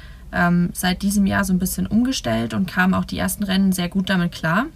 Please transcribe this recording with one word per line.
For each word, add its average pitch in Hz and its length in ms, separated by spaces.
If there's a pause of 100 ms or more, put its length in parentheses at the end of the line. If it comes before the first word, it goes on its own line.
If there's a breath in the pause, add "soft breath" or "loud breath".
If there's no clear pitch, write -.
(320 loud breath)
ähm, 175 420
seit 180 280
diesem 202 240
Jahr 196 180
so 190 80
ein 180 80
bisschen 185 280
umgestellt 233 640
und 196 180
kam 185 220
auch 185 100
die 180 140
ersten 185 260
Rennen 190 300
sehr 175 160
gut 190 200
damit 175 220
klar. 185 440